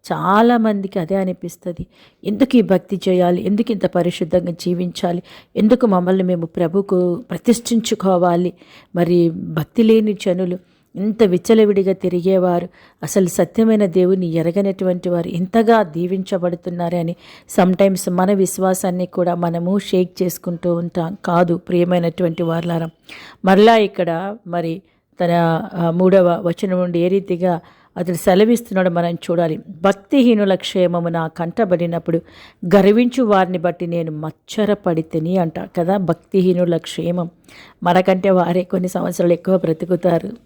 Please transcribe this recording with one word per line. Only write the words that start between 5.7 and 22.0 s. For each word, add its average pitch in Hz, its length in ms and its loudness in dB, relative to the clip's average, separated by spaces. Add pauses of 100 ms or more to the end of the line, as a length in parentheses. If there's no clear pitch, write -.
మమ్మల్ని 185 360 2
మేము 175 240 -2
ప్రభుకు 180 840 -2
ప్రతిష్ఠించుకోవాలి?" 185 1200 0 (440)
మరి 170 340 2
భక్తి 165 520 -4
లేని 220 300 4
జనులు, 180 460 -4 (380)
ఇంత 208 260 -2
విచ్చలవిడిగా 196 720 2
తిరిగేవారు, 180 760 0 (340)
అసలు 190 240 0
సత్యమైన 208 600 2
దేవుని 180 400 2
ఎరగనటువంటి 180 800 -2
వారు 175 200 -2
ఇంతగా 214 540 2
దీవించబడుతున్నారే 175 1160 -4
అని 170 180 -4 (440)
sometimes 185 500 2
మన 185 220 0
విశ్వాసాన్ని 185 720 -2
కూడా 175 280 -2
మనము 170 440 -2
షేక్ 185 440 -2
చేసుకుంటూ 175 520 -4
ఉంటాం. 170 500 -6
కాదు 175 320 2
ప్రియమైనటువంటి 175 880 -2